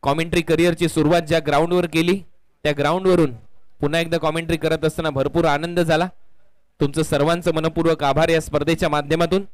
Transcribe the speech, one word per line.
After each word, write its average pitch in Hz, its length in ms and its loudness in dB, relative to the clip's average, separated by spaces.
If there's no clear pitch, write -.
Commentary 165 400 -2
करिअरची 170 460 2
सुरुवात 160 340 2
ज्या 160 240 0
ग्राउंडवर 170 400 0
केली 170 360 0
त्या 151 160 0
ग्राउंडवरून 170 560 2
पुन्हा 151 200 0
एकदा 165 180 -2
commentary 160 380 -2
करत 156 280 -2
असताना 160 260 -2
भरपूर 143 340 0
आनंद 165 360 0
झाला. 165 280 2
तुमचं 151 220 0
सर्वांचं 160 520 0
मनपूर्वक 160 500 0
आभार 147 240 2
या 160 120 4
स्पर्धेच्या 156 480 0
माध्यमातून. 160 640 0